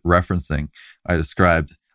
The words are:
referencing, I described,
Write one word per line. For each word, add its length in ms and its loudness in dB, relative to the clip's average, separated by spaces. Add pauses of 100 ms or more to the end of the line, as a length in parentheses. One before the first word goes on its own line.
referencing, 640 0 (360)
I 120 -2
described, 600 0 (180)